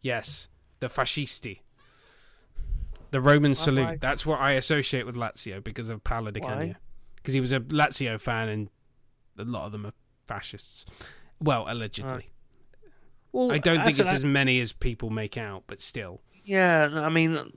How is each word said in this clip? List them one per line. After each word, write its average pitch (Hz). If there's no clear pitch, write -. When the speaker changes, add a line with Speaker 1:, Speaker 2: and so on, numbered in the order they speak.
Speaker 1:
Yes, -
the 131
fascisti. 123
The 135
Roman 147
Speaker 2:
Why, 135
Speaker 1:
salute. 135
Speaker 2:
why? 160
Speaker 1:
That's 139
what 156
I 135
associate 135
with 120
Lazio 107
because 113
of 110
Paolo 113
Di 107
Speaker 2:
Why? -
Speaker 1:
Canio. 147
'Cause 135
he 135
was 123
a 135
Lazio 135
fan, 113
and 107
a 95
lot 113
of 104
them 104
are 104
fascists. -
Well, 131
allegedly. 113
Speaker 2:
Right. 127
Well, 247
Speaker 1:
I 147
don't 165
think 208
Speaker 2:
that's -
Speaker 1:
it's 202
Speaker 2:
an -
Speaker 1:
as 139
many 135
as 120
people 117
make 110
out, 101
but 101
still. 95
Speaker 2:
Yeah, 175
no, 151
I 156
mean, 165